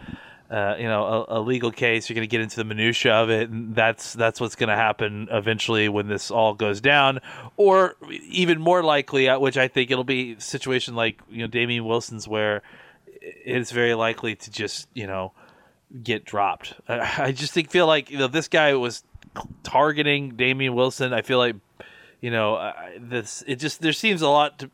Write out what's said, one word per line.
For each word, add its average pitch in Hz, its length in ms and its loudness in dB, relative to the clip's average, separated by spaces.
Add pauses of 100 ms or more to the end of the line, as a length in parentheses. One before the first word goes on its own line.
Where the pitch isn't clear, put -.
(500)
uh, 104 280 -2
you 117 60 -6
know, 110 440 0
a, 113 100 -2
a - 20 0
legal 120 320 -2
case, 113 360 0
you're 117 60 -8
gonna 113 120 -2
get 113 140 0
into 110 160 -6
the 113 80 -4
minutia 110 500 2
of 113 160 4
it, 113 200 2
and 113 240 -8
that's, 113 380 0
that's 113 280 0
what's 113 140 -4
gonna 110 220 0
happen 107 560 -2
eventually 107 560 2
when 104 180 0
this 104 240 -6
all 110 240 4
goes 104 260 -2
down, 135 380 4 (380)
or 190 400 4 (260)
even 170 380 2
more 175 220 4
likely, 143 460 2
uh, 131 100 4
which 135 180 0
I 131 120 4
think 127 220 0
it'll 127 140 0
be 127 300 -2
a 101 60 -18
situation 127 540 -4
like, 117 340 -2
you 113 100 -14
know, 117 80 -6
Damian 120 380 -2
Wilson's, 110 440 -4
where 107 340 0 (580)
it's 123 500 -6
very 120 240 2
likely 113 420 -2
to - 140 -18
just, - 440 -8
you 107 120 -8
know, 95 260 -6 (720)
get 107 220 -4
dropped. - 500 -4 (140)
I, 120 360 -4
I 135 80 0
just 135 200 -8
think, - 180 -2
feel 175 160 4
like, 151 240 2
you 139 80 -6
know, 131 100 2
this 151 200 -2
guy 151 260 4
was 120 280 -2 (600)
targeting 143 720 0
Damian 131 380 0
Wilson. 127 380 0
I 110 100 0
feel 131 160 2
like, 120 180 2 (640)
you 120 100 -6
know, 110 240 0
I, 87 460 -8
this, 120 460 -8
it 135 100 -4
just, 143 240 -6
there 160 120 0
seems 190 300 0
a 147 60 4
lot 147 320 2
to, 135 140 -14